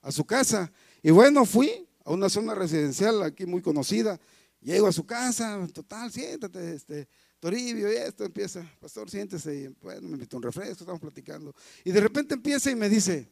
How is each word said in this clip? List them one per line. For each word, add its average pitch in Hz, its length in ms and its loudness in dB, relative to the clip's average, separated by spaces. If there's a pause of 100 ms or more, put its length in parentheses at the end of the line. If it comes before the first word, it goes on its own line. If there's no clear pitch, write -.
a 139 100 -12
su 147 140 -2
casa. 220 480 0 (300)
Y 156 80 4
bueno, 254 340 10
fui 285 420 2 (180)
a - 80 -6
una 190 180 0
zona 214 240 -2
residencial 185 680 0
aquí 160 220 -6
muy 180 160 -4
conocida. 214 580 0 (440)
Llego 185 240 4
a 180 60 4
su 156 120 -2
casa, 226 680 -4
total, 214 380 -12
siéntate, 190 640 -10
este, 147 320 -12 (320)
Toribio, 220 540 -2
y 226 40 0
esto 208 280 -6
empieza, 180 440 -8 (120)
pastor, 208 300 -16
siéntese, 180 440 -8
y 139 120 -10 (140)
bueno, - 280 -14
me 156 60 -10
invitó 127 240 -12
un 117 40 -10
refresco, 180 400 -8
estamos 170 180 -12
platicando. 147 540 -16 (300)
Y 180 80 -2
de 202 80 8
repente 285 340 0
empieza 277 360 0
y 262 40 -2
me 214 140 0
dice 185 440 2